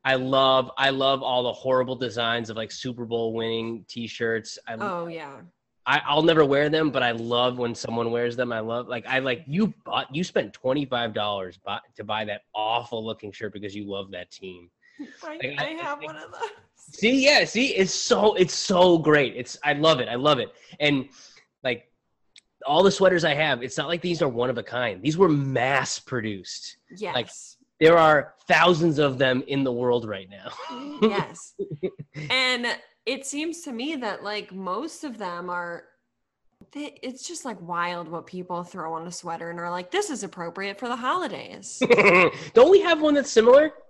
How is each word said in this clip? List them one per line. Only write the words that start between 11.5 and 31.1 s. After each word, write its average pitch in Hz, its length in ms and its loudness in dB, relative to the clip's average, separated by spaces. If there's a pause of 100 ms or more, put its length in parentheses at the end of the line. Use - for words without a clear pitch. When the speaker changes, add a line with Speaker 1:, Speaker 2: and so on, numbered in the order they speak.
Speaker 1:
bu-, 98 120 -8 (200)
to 110 80 -14
buy 107 220 -6
that 101 160 -8 (120)
awful 110 500 -4
looking 107 280 -10
shirt 107 220 -10
because 98 200 -12
you 104 100 -10
love 98 260 -10
that 90 200 -14
team. 90 400 -18 (540)
Speaker 2:
I, - 20 -14
Speaker 1:
Like, 311 180 -12 (140)
Speaker 2:
I 147 60 -4
Speaker 1:
I, - 40 -6 (140)
Speaker 2:
have 294 200 -8
Speaker 1:
I, - 20 -14
Speaker 2:
one 311 120 -14
of 311 140 -18
those. 427 200 -10 (260)
Speaker 1:
See, 262 480 0
yeah, 269 200 6
see, 226 300 -2
it's 190 200 2
so, 214 400 2
it's 180 200 2
so 180 440 6
great. 147 360 4
It's, 123 300 -12
I 147 80 0
love 147 280 2
it. 113 80 -4
I 120 80 -6
love 139 240 2
it. 107 120 -8 (260)
And, 143 300 0 (560)
like, 123 260 -4 (760)
all 151 160 4
the 196 80 8
sweaters 185 340 4
I 151 100 2
have, 143 280 0
it's 127 160 -8
not 147 100 -4
like 170 140 -4
these 175 180 -2
are 151 80 2
one 120 220 -2
of 117 80 -4
a 110 40 -6
kind. 117 400 -6
These 156 140 0
were 185 120 6
mass 135 680 0
produced. 107 800 -10 (220)
Speaker 2:
Yes. 180 160 -8
Speaker 1:
Like, 120 160 -4 (500)
there 160 160 8
are 156 380 4 (120)
thousands 165 520 4
of 139 180 2
them 127 300 2
in 139 180 -2
the 127 80 0
world 120 340 0
right 95 220 -10
now. 98 220 -16 (180)
<laughs> 277 320 -12
Speaker 2:
Yes. 202 540 -2 (720)